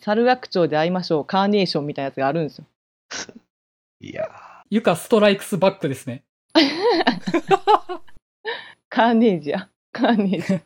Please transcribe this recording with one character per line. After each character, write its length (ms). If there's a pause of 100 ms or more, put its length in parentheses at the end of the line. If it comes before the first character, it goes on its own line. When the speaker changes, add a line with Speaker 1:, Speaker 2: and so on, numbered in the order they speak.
Speaker 1:
猿 240
楽 240
町 180
で 80
会 120
い 40
ま 120
し 100
ょ 80
う、 40
カ 180
ー 40
ネ 140
ー 40
シ 120
ョ 40
ン 60
み 60
た 80
い 20
な 40
や 40
つ 80
が 80
あ 60
る 80
ん 60
で 20
す 80
よ。 80 (1400)
Speaker 2:
い 100
や。 180 (400)
Speaker 3:
ゆ 120
か 160
ス 100
ト 120
ラ 100
イ 80
ク 80
ス 120
バ 120
ッ 60
ク 120
で 60
す 140
ね。 160 (300)
Speaker 1:
<laughs> 100 (2250)
カ 200
ー 40
ネ 220
ー 40
ジ 120
や。 180 (220)
カ 160
ー 100
ネ 220
ー 60
ジ。 200